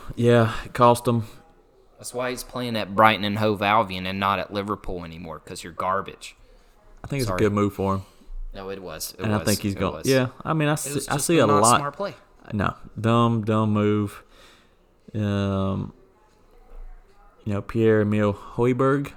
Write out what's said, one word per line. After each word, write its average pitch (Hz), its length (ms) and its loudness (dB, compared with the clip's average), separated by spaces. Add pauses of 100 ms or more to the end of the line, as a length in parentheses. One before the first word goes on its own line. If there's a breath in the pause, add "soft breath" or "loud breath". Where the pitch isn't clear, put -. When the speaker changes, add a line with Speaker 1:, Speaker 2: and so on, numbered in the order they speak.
(160 loud breath)
Speaker 1:
Yeah, 117 360 4 (120 loud breath)
it - 100 -14
cost 120 320 6
him. 117 180 2 (760 loud breath)
Speaker 2:
That's - 140 -14
why 127 180 -4
he's 123 120 -8
playing 123 340 -6
at 98 200 -4
Brighton 110 280 6
and 104 140 0
Hove 107 240 2
Albion 101 440 0
and 95 120 -6
not 98 220 0
at - 120 -10
Liverpool 98 520 -6
anymore, 82 340 -14
'cause - 240 -14
you're 87 100 -14
garbage. 92 640 -6 (680 soft breath)
Speaker 1:
I - 20 -14
think 143 140 -4
it's 117 80 -2
Speaker 2:
Sorry. 92 100 -4
Speaker 1:
a 104 100 4
good 101 40 2
move 104 220 2
for 95 200 0
him. 95 80 -4 (500 soft breath)
Speaker 2:
No, 98 180 -12
it 98 120 -12
was. 82 360 -12
It 92 60 -6
Speaker 1:
And 107 80 0
I 104 60 0
Speaker 2:
was. 82 80 -4
Speaker 1:
think 104 140 0
he's 98 140 -4
Speaker 2:
It - 40 -8
Speaker 1:
going. 85 160 -2
Speaker 2:
was. 78 140 -8
Speaker 1:
Yeah, 127 200 2 (160)
I 151 80 -2
mean, 151 160 0
I 151 60 2
Speaker 2:
It 156 40 -2
Speaker 1:
see, 143 160 -8
Speaker 2:
was 135 140 -6
Speaker 1:
I 131 60 -2
Speaker 2:
just 120 120 -2
Speaker 1:
see 170 120 4
Speaker 2:
a 131 60 6
Speaker 1:
a - 20 6
Speaker 2:
not 107 160 4
Speaker 1:
lot. 117 160 8
Speaker 2:
smart 143 180 -4
play. 196 180 -8 (380)
Speaker 1:
No, 101 220 -2 (260)
dumb, 117 440 2
dumb 110 280 2
move. 104 500 2 (920 soft breath)
Um, 98 800 -2 (1500)
you 107 80 -2
know, 101 100 -2
Pierre-Emile 107 720 2
Højbjerg. 135 840 -2